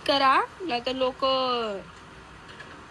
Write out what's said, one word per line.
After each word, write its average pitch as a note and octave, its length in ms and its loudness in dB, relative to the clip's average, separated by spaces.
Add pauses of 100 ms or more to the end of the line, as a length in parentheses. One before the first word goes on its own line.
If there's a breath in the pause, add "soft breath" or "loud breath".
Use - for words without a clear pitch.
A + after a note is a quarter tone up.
करा, C#4 340 6 (200)
नाहीतर B3+ 340 -2
लोक C4 300 0 (1700)